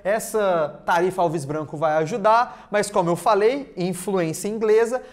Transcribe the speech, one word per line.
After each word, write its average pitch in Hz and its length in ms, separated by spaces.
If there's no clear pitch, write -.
essa 196 800
tarifa 180 380
Alves 165 220
Branco 151 320
vai 156 220
ajudar, 214 760
mas 202 180
como 185 180
eu 170 80
falei, 226 600
influência 180 720
inglesa, 220 520